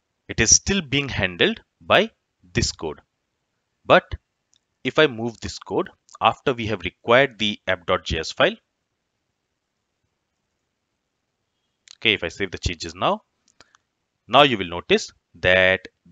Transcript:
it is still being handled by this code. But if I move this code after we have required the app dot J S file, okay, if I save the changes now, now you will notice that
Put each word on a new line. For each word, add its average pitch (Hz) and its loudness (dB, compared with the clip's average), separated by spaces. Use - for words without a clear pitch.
it 101 -10
is 113 4
still 196 0
being 139 -4
handled 104 -2
by 131 2
this - -2
code. 76 -10
But 170 4
if - -6
I 156 6
move 117 -6
this - -12
code 151 -6
after 120 0
we 117 -6
have 101 -6
required 117 0
the 104 -4
app 92 -2
dot 90 -2
J 82 -6
S 80 -8
file, 190 0
okay, 113 0
if 92 -2
I 85 -4
save 92 -8
the 87 -10
changes 82 -8
now, 156 -4
now 127 6
you 127 2
will 90 -6
notice 87 -2
that 92 2